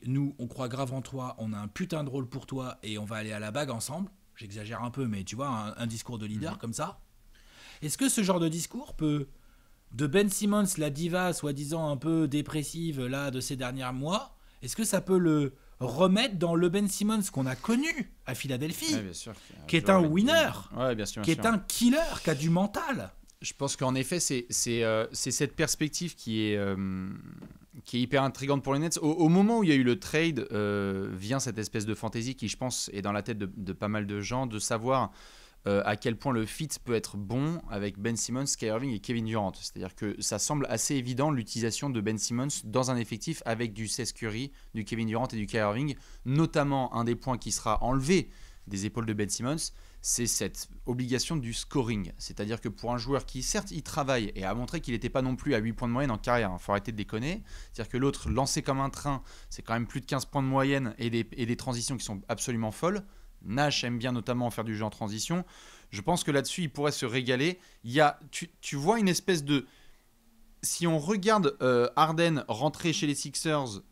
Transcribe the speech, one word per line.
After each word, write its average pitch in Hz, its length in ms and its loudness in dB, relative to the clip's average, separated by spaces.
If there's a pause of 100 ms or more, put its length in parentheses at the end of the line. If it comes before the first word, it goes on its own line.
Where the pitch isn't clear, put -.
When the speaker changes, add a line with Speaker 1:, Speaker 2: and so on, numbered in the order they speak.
Speaker 1:
nous, 139 340 0
on 120 80 -6
croit 123 220 -6
grave 127 240 -4
en 131 80 -4
toi, 127 360 -8
on 110 140 -4
a 104 60 -4
un 104 100 -6
putain 160 380 -4
de 135 40 -6
rôle 127 200 -4
pour 135 160 -10
toi, 131 380 -8
et 107 140 -6
on 104 60 -6
va 107 140 -6
aller 107 160 -6
à 104 60 -6
la 107 120 -6
bague 143 180 -2
ensemble. 139 400 -6 (280)
J'exagère 107 440 -8
un 120 80 -4
peu, 131 160 -4
mais 101 200 -2
tu 107 100 -8
vois, 139 140 -4
un, 107 260 -4
un 117 120 -2
discours 113 300 -6
de 107 80 -6
leader 107 280 -4
Speaker 2:
Mhm. 202 60 -10
Speaker 1:
comme 117 140 -6
ça. 160 280 -6 (800)
Est-ce 151 160 -4
que 269 100 2
ce 233 160 2
genre 185 160 4
de 165 80 4
discours 170 480 -6
peut, 147 320 0 (680)
de 139 140 0
Ben 196 220 4
Simmons, 208 340 2 (140)
la 151 120 0
diva 170 440 0
soi-disant 147 560 -2
un 143 80 0
peu 156 320 2
dépressive 147 760 -2
là 139 240 -2
de 127 120 -2
ces 135 160 -4
derniers 127 340 -4
mois, 156 460 -2 (240)
est-ce 127 160 -8
que 220 80 0
ça 185 160 2
peut 185 160 4
le 151 380 6 (260)
remettre 185 560 4
dans 170 180 2
le 175 140 6
Ben 202 180 2
Simmons 208 420 2
qu'on 135 160 0
a 127 120 0
connu 277 560 0 (120)
à 131 100 -4
Philadelphie, 143 600 -2
Speaker 2:
Ouais, 113 80 0
bien 90 100 -8
sûr, 110 200 -12 (340)
Speaker 1:
qui - 80 4
est 160 100 4
Speaker 2:
joueur 190 120 8
Speaker 1:
un - 20 8
Speaker 2:
avec 160 140 6
Speaker 1:
winner, 254 380 6 (200)
Speaker 2:
du, - 60 -10
ouais, 123 180 2
bien 107 100 -2
sûr, 110 160 -6
bien 101 40 -2
Speaker 1:
qui 160 120 4
est 110 60 -2
Speaker 2:
sûr. 226 100 4
Speaker 1:
un 208 60 2
killer, 285 640 2
qui 175 60 2
a 156 60 4
du 151 140 2
mental ? 202 640 0 (320)
Speaker 2:
Je - 80 -6
pense 139 240 -4
qu'en 131 180 0
effet, 135 280 0
c'est, 123 280 0
c'est, 117 360 0
euh, 110 260 4
c'est 127 200 -4
cette 139 220 0
perspective 160 640 -2
qui 110 300 -2
est, 104 100 2
euh, 95 540 -2 (720)
qui - 140 -4
est 120 40 2
hyper 131 220 4
intrigante 135 400 0
pour 135 100 2
les 139 60 2
Nets. 165 200 0
Au, 151 120 2
au 160 160 6
moment 202 320 8
où 214 60 4
il 165 40 6
y 151 40 8
a - 20 8
eu 131 80 8
le 120 160 4
trade, 156 540 0
euh, 101 580 0
vient 104 300 -2
cette 110 160 -4
espèce 107 280 -2
de 107 80 0
fantaisie 117 420 -4
qui, 110 120 -4
je - 80 -4
pense, - 380 -4
est 101 80 -4
dans 101 100 0
la 104 100 0
tête 107 160 -4
de, 101 160 -4
de 95 200 -6
pas 104 160 -2
mal 104 180 0
de 101 140 -2
gens, 123 260 -2
de 107 120 -6
savoir, 120 520 0 (560)
euh, 101 160 4
à 104 140 0
quel 117 180 -2
point 139 160 -4
le 113 140 0
fit 151 240 -6 (160)
peut 117 100 0
être 107 220 -4
bon 127 520 -2
avec 101 300 -4
Ben 117 160 -2
Simmons, 123 300 -2 (120)
Kyrie 110 140 -2
Irving 123 220 -2
et 104 60 -2
Kevin 117 260 -2
Durant. 107 280 0
C'est-à-dire - 400 -10
que 104 280 -2
ça 104 180 0
semble 147 300 0
assez 120 260 0
évident 127 340 0
l'utilisation 117 600 -2
de 120 100 0
Ben 107 180 0
Simmons 120 300 0 (160)
dans 123 280 0
un 127 40 0
effectif 120 500 -4
avec 113 280 -2
du 107 160 -4
Seth 110 240 -4
Curry, 120 400 -6 (200)
du 113 120 -4
Kevin 113 240 -2
Durant 117 180 0
et - 80 -8
du 104 120 -4
Kyrie 110 200 2
Irving, 131 280 0 (280)
notamment 139 720 2
un 117 80 2
des 117 120 2
points 120 220 -2
qui 110 140 -6
sera 107 320 0
enlevé 135 460 4 (380)
des 101 180 -2
épaules 113 200 -2
de 110 80 0
Ben 107 140 0
Simmons, 131 440 -4 (340)
c'est 120 220 2
cette - 400 -2 (180)
obligation 127 520 0
du 117 160 -2
scoring. 110 640 -2
C'est-à-dire 104 420 -4
que - 80 -6
pour 113 260 -4
un 123 40 0
joueur 123 280 -2
qui, 127 160 -8
certes, 202 300 -2
y 165 100 -6
travaille 131 540 0
et 95 80 -4
a 95 100 0
montré 123 280 -4
qu'il 123 120 -4
était 113 160 -2
pas 131 120 0
non 131 160 0
plus 139 180 0
à 110 40 4
huit 113 120 0
points 120 160 -4
de 117 60 0
moyenne 135 180 2
en 107 60 -2
carrière, 117 340 2
hein, 90 60 -4
faut - 160 -2
arrêter 101 180 0
de 110 60 -8
déconner. 127 440 -4 (300)
C'est-à-dire 107 180 -8
que 127 80 -2
l'autre, 139 320 0
lancé 131 320 2
comme 135 200 0
un 135 80 0
train, 139 340 -4 (260)
c'est - 120 -12
quand - 100 -6
même 117 160 0
plus 139 140 -6
de - 40 -10
quinze 135 200 -2
points 139 180 -2
de 131 40 2
moyenne 135 500 2
et 117 120 -2
des, 117 220 2
et 123 140 -4
des 117 100 2
transitions 123 400 -4
qui 107 80 -6
sont 101 240 -6
absolument 113 440 -2
folles. 190 340 0 (380)
Nash 131 420 0
aime 120 120 0
bien 123 140 -2
notamment 120 400 0
faire 110 140 -4
du 113 100 -2
jeu 107 80 -2
en 107 60 0
transition. 110 560 -4 (440)
Je 202 120 -6
pense 175 240 0
que 160 60 0
là-dessus, 139 320 0
il 151 60 0
pourrait 143 220 0
se - 140 -2
régaler. 131 520 2 (280)
Il 117 60 -6
y 143 100 6
a, 147 180 6 (100)
tu, - 200 -10 (100)
tu - 160 -8
vois 180 240 2
une 202 80 4
espèce 170 380 2
de, 143 220 2 (960)
si - 220 -2
on 160 140 4
regarde, 190 640 4
euh, 123 340 6
Harden 160 540 4
rentrer 143 420 0
chez 151 160 0
les 143 80 2
Sixers 139 640 -2 (100)